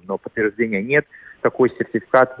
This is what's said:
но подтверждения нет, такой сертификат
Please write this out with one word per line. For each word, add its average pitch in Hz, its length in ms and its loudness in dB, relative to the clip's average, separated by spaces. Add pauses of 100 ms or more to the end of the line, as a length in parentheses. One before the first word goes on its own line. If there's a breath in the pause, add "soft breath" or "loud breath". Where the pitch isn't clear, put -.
но 95 120 -6
подтверждения 107 640 -4
нет, 143 240 -2 (340 loud breath)
такой 120 300 2
сертификат 127 720 0